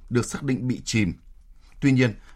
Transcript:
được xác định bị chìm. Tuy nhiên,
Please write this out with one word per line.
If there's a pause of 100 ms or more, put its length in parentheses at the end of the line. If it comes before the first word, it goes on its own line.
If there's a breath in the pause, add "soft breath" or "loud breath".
(100)
được
xác
định
bị
chìm. (680)
Tuy
nhiên, (200 soft breath)